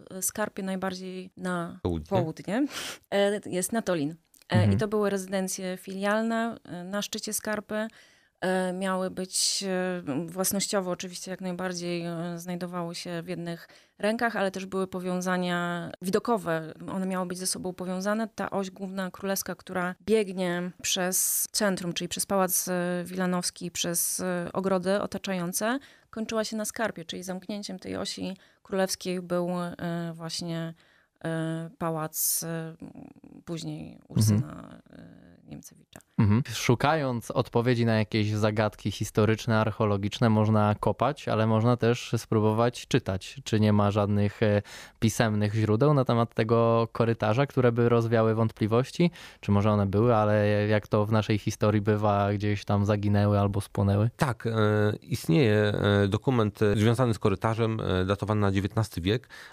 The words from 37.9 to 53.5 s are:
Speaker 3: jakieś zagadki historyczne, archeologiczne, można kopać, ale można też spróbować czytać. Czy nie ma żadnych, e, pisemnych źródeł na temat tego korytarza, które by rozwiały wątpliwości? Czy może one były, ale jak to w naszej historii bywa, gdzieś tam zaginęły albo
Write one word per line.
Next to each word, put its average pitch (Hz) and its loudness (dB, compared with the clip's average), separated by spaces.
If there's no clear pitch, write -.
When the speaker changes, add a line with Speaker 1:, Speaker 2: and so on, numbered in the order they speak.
Speaker 3:
jakieś 107 2
zagadki 107 0
historyczne, 110 2
archeologiczne, 107 0
można 107 4
kopać, 120 0
ale 110 2
można 113 4
też 117 0
spróbować 110 2
czytać. 107 -2
Czy 110 0
nie 107 6
ma 101 4
żadnych, 104 2
e, 104 4
pisemnych 107 2
źródeł 110 4
na 135 4
temat 117 0
tego 117 4
korytarza, 113 2
które 123 2
by 120 4
rozwiały 113 4
wątpliwości? 113 2
Czy - -2
może 101 4
one 104 4
były, 107 4
ale 107 4
jak 107 2
to 107 2
w 110 -2
naszej 110 2
historii 107 2
bywa, 104 2
gdzieś 104 -2
tam 101 2
zaginęły 104 4
albo 101 2